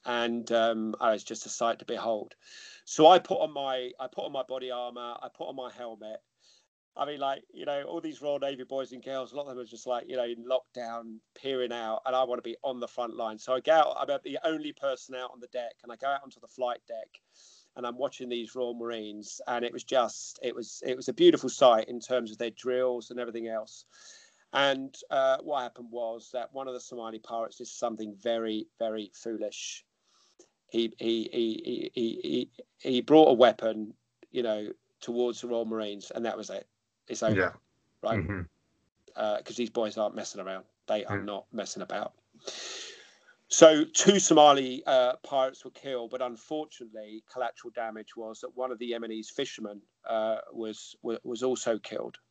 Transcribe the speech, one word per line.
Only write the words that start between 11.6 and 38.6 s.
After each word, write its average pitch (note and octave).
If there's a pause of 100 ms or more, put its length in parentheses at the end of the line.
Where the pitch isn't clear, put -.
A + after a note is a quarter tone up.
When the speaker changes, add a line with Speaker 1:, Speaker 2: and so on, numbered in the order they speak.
Speaker 1:
out, A2+
and B2+
I C3
wanna B2
be A#2
on B2+
the A#2+
front A#2
line. A2
So B2+
I B2+
go D3+
out, D3
I'm C#3
the C#3+
only D3+
person C3+
out B2+
on B2
the A#2+
deck, A#2+
and A#2+
I A#2
go C3+
out C#3
onto B2
the A2+
flight B2
deck, - (560)
and A#2+
I'm B2
watching B2+
these A#2+
Royal B2
Marines, A2
and A#2+
it A#2+
was B2+
just, -
it A#2+
was, -
it B2+
was C3
a B2+
beautiful D3+
sight A#2
in A#2+
terms A#2
of G#2+
their A#2
drills B2
and B2
everything A#2
else. A2 (680)
And, C#3 (160)
uh, C3+
what C#3+
happened A#2+
was A#2
that B2
one C3+
of B2+
the B2
Somali A2+
pirates A#2
did A#2+
something A2
very, A2+ (140)
very A2
foolish. - (880)
He, A#2
he, A2+
he, A2+
he, -
he, - (320)
he, C3+
he B2
brought D#3
a C3+
weapon, A2 (380)
you B2+
know, G#2+ (320)
towards A#2+
the B2
Royal A#2
Marines, G#2+
and A#2
that G#2
was G#2
it. G2 (440)
It's A#2
over, A2
Speaker 2:
Yeah. F2+ (500)
Speaker 1:
right? A2
Speaker 2:
Mm-hmm. F2+ (760)